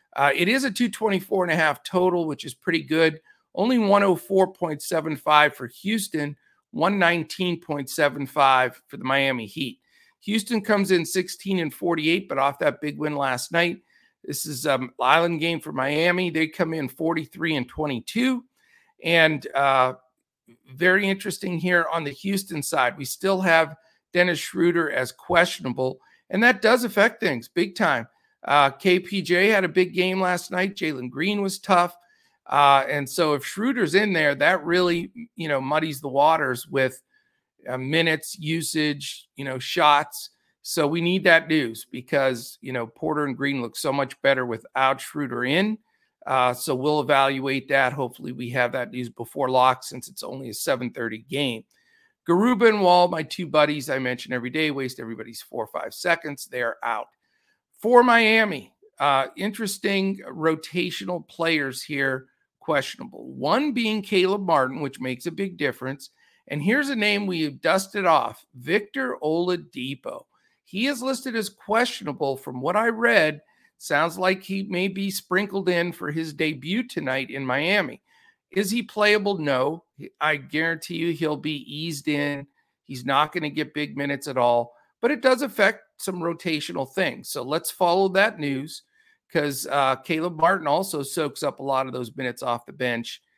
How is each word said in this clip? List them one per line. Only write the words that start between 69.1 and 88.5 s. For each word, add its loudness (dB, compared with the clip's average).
Oladipo. -4
He -4
is -4
listed -4
as -4
questionable. -2
From -10
what 0
I 2
read, 2
sounds 0
like 0
he -6
may -2
be -4
sprinkled -2
in 0
for -8
his -6
debut -2
tonight -4
in -8
Miami. -2
Is -2
he -2
playable? 0
No. -2
I 0
guarantee -4
you -2
he'll -2
be -8
eased -8
in. -2
He's -12
not 2
gonna -4
get -6
big -6
minutes -4
at -4
all, 2
but 2
it -4
does 4
affect 0
some -8
rotational -6
things. -4
So -8
let's -4
follow 2
that 2
news -4